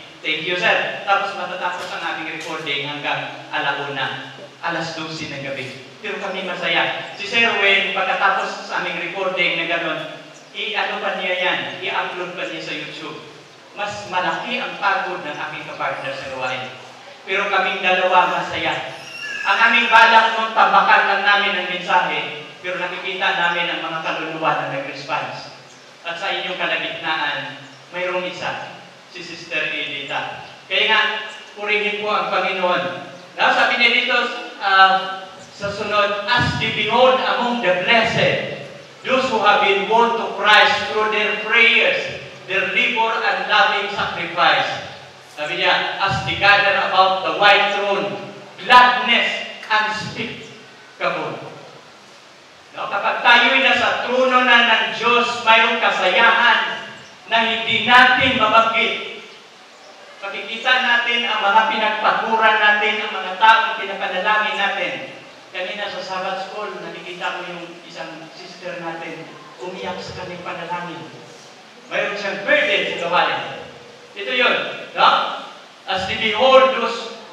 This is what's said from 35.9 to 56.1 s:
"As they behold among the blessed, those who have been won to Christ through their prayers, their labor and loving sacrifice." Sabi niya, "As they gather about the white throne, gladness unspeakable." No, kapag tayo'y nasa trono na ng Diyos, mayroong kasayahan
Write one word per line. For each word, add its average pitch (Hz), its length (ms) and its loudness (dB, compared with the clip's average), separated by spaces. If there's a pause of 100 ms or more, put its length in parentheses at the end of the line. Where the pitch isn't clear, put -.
"As 240 300 2
they 220 140 -2
behold 240 460 4
among 240 420 0
the 180 240 2
blessed, - 840 2 (380)
those 254 240 2
who 220 140 0
have 202 200 6
been 196 220 2
won 233 320 4
to - 220 -4
Christ 208 520 4
through 214 220 0
their 208 320 -2
prayers, 220 800 4 (240)
their 185 260 -2
labor 226 380 2 (100)
and - 300 -2
loving 202 420 2
sacrifice." - 1000 0 (440)
Sabi 175 260 -6
niya, 180 400 0
"As 196 240 -2
they 170 160 -4
gather 196 480 4
about 190 380 4
the - 100 -2
white 202 400 4
throne, 202 560 -2 (320)
gladness 247 640 6 (400)
unspeakable." - 1700 -6 (1400)
No, - 160 -8
kapag - 320 -2
tayo'y 262 400 4
nasa 233 480 2
trono 254 400 4
na 240 160 6
ng 226 180 2 (140)
Diyos, 233 480 0
mayroong 226 320 4
kasayahan - 1120 2 (400)